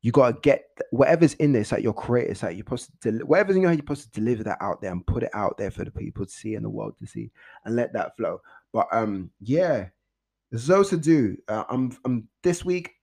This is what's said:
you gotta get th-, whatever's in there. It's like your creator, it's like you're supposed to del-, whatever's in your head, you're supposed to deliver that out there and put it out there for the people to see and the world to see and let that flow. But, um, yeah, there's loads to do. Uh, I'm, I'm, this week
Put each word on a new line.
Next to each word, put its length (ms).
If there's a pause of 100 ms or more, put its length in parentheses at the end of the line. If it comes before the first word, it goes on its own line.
you 80
gotta 300
get 240 (120)
th-, 140
whatever's 440
in 180
there. 80
It's 100
like 100
your 140
creator, 340
it's 140
like 120
you're 100
supposed 260 (100)
to 100
del-, 140
whatever's 300
in 80
your 80
head, 80
you're 40
supposed 300
to 60
deliver 240
that 180
out 180
there 120
and 160
put 160
it 100
out 240
there 140
for 120
the 80
people 360
to 40
see 220
and 100
the 60
world 300
to 80
see 240 (340)
and 100
let 180
that 220
flow. 240 (320)
But, 200
um, 400 (100)
yeah, 460 (640)
there's 180
loads 200
to 80
do. 380 (120)
Uh, 220
I'm, 360
I'm, 220 (160)
this 200
week 280 (120)